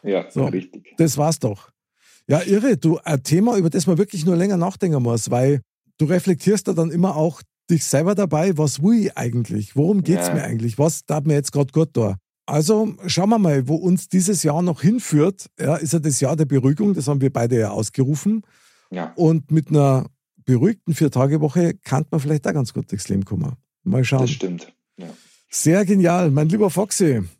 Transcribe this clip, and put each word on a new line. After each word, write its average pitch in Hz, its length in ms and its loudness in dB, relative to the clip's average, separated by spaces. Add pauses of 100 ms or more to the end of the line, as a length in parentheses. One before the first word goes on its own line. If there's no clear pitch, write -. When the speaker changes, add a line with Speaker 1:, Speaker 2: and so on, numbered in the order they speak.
Speaker 1:
Ja, 95 280 -4
Speaker 2:
So, 139 160 -2
Speaker 1:
richtig. - 520 -8
Speaker 2:
das 156 180 2
war's 151 220 0
doch. - 320 -6 (580)
Ja, 151 140 2
irre. 208 340 2
Du, 160 220 0
ein 151 240 -2
Thema, 208 340 2
über 170 140 2
das 190 160 -2
man 175 120 2
wirklich 165 280 -2
nur 180 100 2
länger 190 200 0
nachdenken 170 460 -2
muss, 117 280 -2
weil 131 300 2 (380)
du 156 80 2
reflektierst 185 640 0
da 196 60 -2
dann 165 160 0
immer 175 260 0
auch 156 240 -2 (300)
dich 165 140 2
selber 165 300 0
dabei, 175 440 0
was 147 240 -2
will 214 240 2
ich - 100 -6
eigentlich? 117 600 -4
Worum 180 260 2
geht's 175 260 0
Speaker 1:
Ja. - 60 -2
Speaker 2:
mir 151 100 -2
eigentlich? 113 340 -4
Was 160 260 0
tat 151 220 -4
mir 151 80 2
jetzt 143 180 -2
grad 139 200 -2
gut 160 220 0
da? 104 220 -2 (300)
Also 196 480 0 (120)
schauen 185 240 0
wir 226 80 4
mal, 147 280 2
wo 147 80 0
uns 180 340 0
dieses 185 360 0
Jahr 156 180 0
noch 180 180 -2
hinführt. 185 680 0 (120)
Ja, 151 180 -2
ist 147 160 -4
ja 170 60 0
das 147 220 -2
Jahr 139 160 0
der 151 80 2
Beruhigung, 139 500 2
das 143 140 -4
haben 143 120 0
wir 131 120 2
beide 117 260 0
ja 104 120 0
ausgerufen. 139 720 -2 (480)
Speaker 1:
Ja. 175 260 -8
Speaker 2:
Und 165 340 2
mit 156 200 0
einer 139 360 2 (380)
beruhigten 147 500 0
Vier-Tage-Woche 151 880 0
kann 143 280 -2
man 160 100 0
vielleicht 147 260 -2
auch 196 60 -2
ganz 135 200 -2
gut - 200 -8
durchs 98 160 -10
Leben 98 160 -2
kommen. 95 320 -6 (260)
Mal 127 220 0
schauen. 131 160 0
Speaker 1:
Das 123 100 0
stimmt, 87 420 -8 (240)
ja. 90 120 -18 (420)
Speaker 2:
Sehr 185 340 2
genial, 180 460 2
mein 151 180 2
lieber 208 220 2
Foxy. 165 520 0 (180)